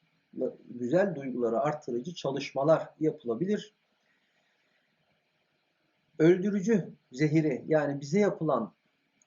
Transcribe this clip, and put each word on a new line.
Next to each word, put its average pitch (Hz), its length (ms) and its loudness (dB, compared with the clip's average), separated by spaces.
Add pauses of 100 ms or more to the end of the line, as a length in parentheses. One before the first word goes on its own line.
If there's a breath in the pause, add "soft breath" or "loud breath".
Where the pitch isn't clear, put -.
(640)
güzel 143 500 -2
duyguları 123 440 -2
arttırıcı 143 540 -4
çalışmalar 139 760 0 (100)
yapılabilir. 156 760 -2 (2500)
Öldürücü 185 720 4 (220)
zehiri 147 560 2
yani 143 340 0
bize 147 180 0
yapılan 151 540 0 (540)